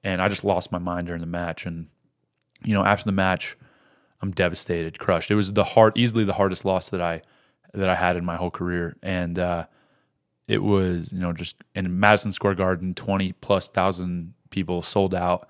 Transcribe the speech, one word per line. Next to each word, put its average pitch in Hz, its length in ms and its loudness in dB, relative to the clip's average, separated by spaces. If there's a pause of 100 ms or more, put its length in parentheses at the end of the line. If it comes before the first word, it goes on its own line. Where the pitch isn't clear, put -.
And 92 160 -2
I 92 80 2
just 98 160 -2
lost 92 280 0
my 92 60 -4
mind 87 280 -4
during 85 140 -6
the 82 60 -8
match. 85 400 -6
And, 82 220 -8 (760)
you 110 100 0
know, 98 100 2
after 101 200 4
the 104 80 0
match, 95 440 0 (640)
I'm 98 100 -6
devastated, 85 680 -2
crushed. 85 320 0
It 104 60 4
was 98 160 2
the 104 120 2
hard, 110 320 6
easily 113 280 2
the 95 100 0
hardest 98 300 0
loss 92 260 0
that 95 100 -4
I, 85 220 -2 (520)
that 98 140 0
I 92 60 4
had 90 220 2
in 87 80 -4
my 87 120 -4
whole 87 140 -2
career. 87 520 -4
And, 90 360 -4
uh, 87 280 -2 (840)
it 104 140 0
was, 95 500 0
you 92 80 -6
know, 87 120 -4
just 85 220 -10 (200)
in 92 260 -4
Madison 104 320 6
Square 98 240 2
Garden, 92 380 0
twenty 95 380 -2
plus - 360 0
thousand 90 680 -2 (160)
people 90 320 -2
sold 95 320 0
out. 90 360 -2